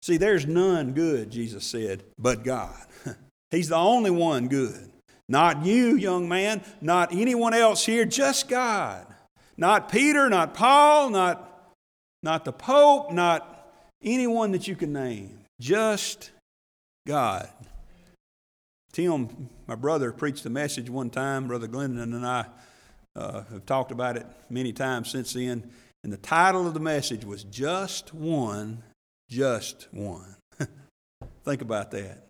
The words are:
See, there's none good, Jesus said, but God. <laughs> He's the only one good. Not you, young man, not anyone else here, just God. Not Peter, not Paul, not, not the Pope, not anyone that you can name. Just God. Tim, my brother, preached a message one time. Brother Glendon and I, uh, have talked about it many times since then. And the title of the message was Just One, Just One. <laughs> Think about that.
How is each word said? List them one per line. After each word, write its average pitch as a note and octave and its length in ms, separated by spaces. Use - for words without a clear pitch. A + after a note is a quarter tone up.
See, E3+ 160
there's F3+ 280
none E3 480
good, C#3 380
Jesus A2+ 340
said, G#2 380
but A#2 260
God. A#2+ 420
<laughs> - 460
He's D#3+ 180
the E3 60
only G#3 340
one E3 380
good. C3 420
Not D3+ 360
you, A#3 300
young F3+ 320
man, F#3+ 340
not F3 320
anyone A#3 400
else A3+ 320
here, A3+ 180
just C4+ 460
God. G3+ 560
Not F3+ 340
Peter, C#4 400
not E3+ 240
Paul, C#4+ 560
not, F3+ 680
not D#3 220
the - 80
Pope, C#4+ 600
not E3+ 600
anyone A#3 480
that F#3+ 160
you F#3+ 80
can D3+ 160
name. A#2+ 480
Just G3+ 680
God. A#2 420
Tim, C#3 560
my B2+ 80
brother, C3 380
preached C#3+ 340
a A#2 60
message C3+ 360
one B2 220
time. C3+ 380
Brother A#2+ 200
Glendon A#2+ 460
and B2 120
I, B2 200
uh, - 300
have G#2 200
talked C3+ 260
about A#2+ 260
it A#2 100
many B2 200
times B2 380
since B2+ 240
then. B2 380
And G#2 100
the G2 40
title F3+ 500
of D#3+ 80
the D#3 40
message C#3 460
was G2+ 180
Just D3 680
One, A2+ 680
Just A#2+ 640
One. F#2+ 440
<laughs> - 840
Think C#3 200
about G#2+ 280
that. - 380